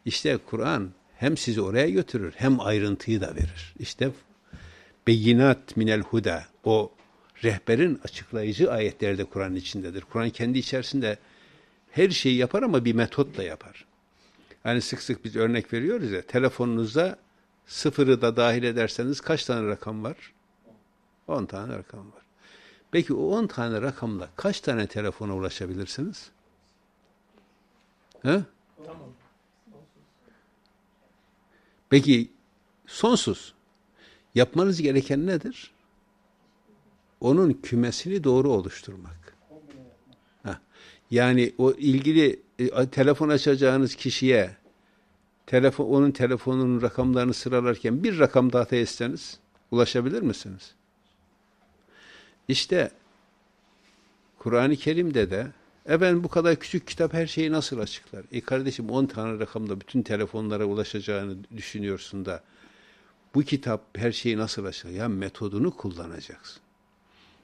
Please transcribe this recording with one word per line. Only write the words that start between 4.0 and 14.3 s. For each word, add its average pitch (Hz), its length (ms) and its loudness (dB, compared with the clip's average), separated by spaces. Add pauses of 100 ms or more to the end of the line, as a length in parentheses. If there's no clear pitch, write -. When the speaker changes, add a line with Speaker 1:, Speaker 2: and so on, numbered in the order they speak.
Speaker 1:
beyinat 120 680 4
minel 110 240 2
huda, 98 440 -2 (200)
o 110 280 2 (520)
rehberin 117 600 0
açıklayıcı 110 680 -2
ayetleri 104 460 -2
de 98 60 -4
Kur'an'ın 95 320 -6
içindedir. 92 560 -10
Kur'an 117 180 -2
kendi 123 280 -2
içerisinde 123 600 -4 (720)
her 185 200 4
şeyi 127 260 2
yapar 123 260 2
ama 127 220 2
bir 117 100 2
metotla - 480 0
yapar. - 440 -12 (800)